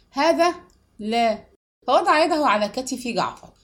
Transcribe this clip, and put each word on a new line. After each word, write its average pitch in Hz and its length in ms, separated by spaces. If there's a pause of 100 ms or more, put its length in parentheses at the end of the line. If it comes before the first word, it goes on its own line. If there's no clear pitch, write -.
(120)
"هذا 330 440 (440)
لا." 220 460 (420)
فوضع 320 380
يده 302 220
على 208 220
كتف 254 380
جعفر، - 420 (140)